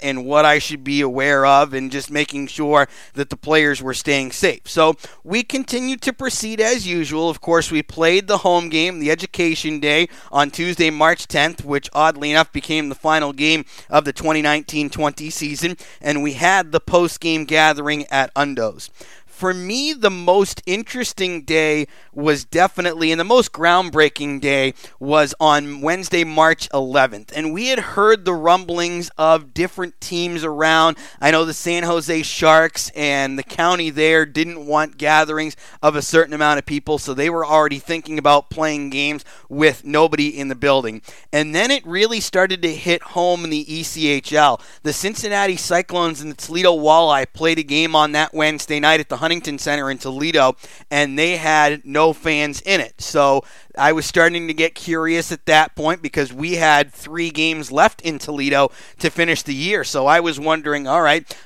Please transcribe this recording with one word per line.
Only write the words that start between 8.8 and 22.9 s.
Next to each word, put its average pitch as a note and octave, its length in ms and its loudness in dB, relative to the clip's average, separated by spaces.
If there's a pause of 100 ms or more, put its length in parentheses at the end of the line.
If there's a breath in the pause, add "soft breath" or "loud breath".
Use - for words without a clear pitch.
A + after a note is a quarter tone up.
the D3 120 0
Education D#3+ 680 -2
Day, D3 300 2 (240 loud breath)
on C#3+ 180 2
Tuesday, E3+ 400 -2
March D#3 380 0
tenth, D#3 360 -2
which C#3+ 280 -4
oddly D3 400 0
enough D#3 200 2
became D3+ 360 -4
the C#3 80 -10
final D#3 360 0
game D3+ 320 -2 (240 loud breath)
of D3+ 160 2
the C#3+ 80 -4
twenty D#3 300 -2
nineteen D3+ 480 -2
twenty D3+ 400 -6
season, D#3 460 -6 (240 loud breath)
and D3 200 -2
we D3 120 -2
had E3+ 400 0
the D#3+ 80 2
post-game E3 640 0
gathering D3+ 640 0
at C3+ 280 -2
Undo's. B2+ 560 -4 (360 loud breath)
For F#3 280 -4
me, A3 380 -6
the A3 180 2
most F#3 560 0
interesting F#3+ 760 -6
day D3+ 440 0 (260 soft breath)
was C#3+ 320 -2
definitely, E3 680 0